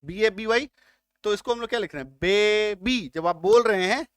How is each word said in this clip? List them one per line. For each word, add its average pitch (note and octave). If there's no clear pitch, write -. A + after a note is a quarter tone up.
बी F3+
ए A3
बी G#3
वाई, A#3
तो G#3
इसको A3+
हम A#3
लोग A#3
क्या A#3+
लिख G3
रहे C#3+
हैं? C3+
बेबी। G#3
जब D#3+
आप E3+
बोल G3
रहे G3+
हैं B3